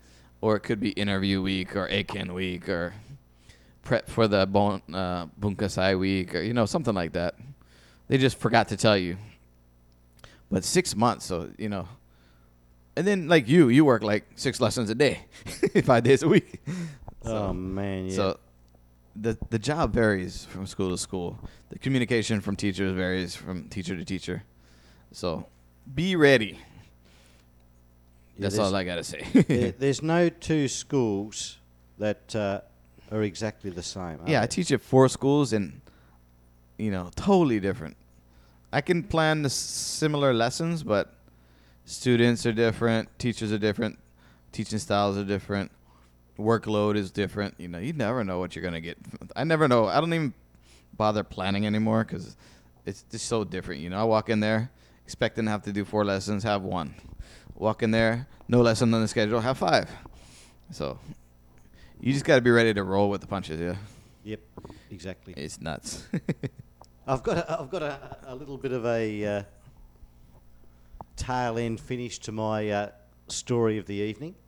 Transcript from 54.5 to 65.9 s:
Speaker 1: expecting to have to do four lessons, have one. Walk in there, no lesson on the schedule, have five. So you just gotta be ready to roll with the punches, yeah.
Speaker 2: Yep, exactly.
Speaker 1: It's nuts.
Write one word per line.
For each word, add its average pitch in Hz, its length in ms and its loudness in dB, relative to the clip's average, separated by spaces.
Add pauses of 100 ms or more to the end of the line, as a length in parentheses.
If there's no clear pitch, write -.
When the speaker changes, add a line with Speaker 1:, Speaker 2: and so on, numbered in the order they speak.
Speaker 1:
expecting 113 400 -2
to 107 60 -2
have 104 120 -4
to 104 80 -6
do 101 140 -2
four 107 180 0
lessons, 98 400 -2
have 104 200 0
one. 87 320 -6 (580)
Walk 110 300 -2
in 110 80 2
there, 113 360 2 (220)
no 123 120 6
lesson 117 320 4
on 113 80 2
the 110 60 0
schedule, 110 320 0
have 127 180 0
five. 143 320 2 (800)
So 69 280 -8 (1000)
you 123 100 0
just 139 140 -2
gotta 139 160 6
be 120 100 6
ready 117 220 6
to 101 100 -2
roll 98 260 2
with 101 120 -2
the - 60 -18
punches, 92 340 -6
yeah. 87 140 -4 (500)
Speaker 2:
Yep, 107 160 -10 (500)
exactly. 90 460 -14
Speaker 1:
It's 71 240 -10
nuts. - 440 -10 (520)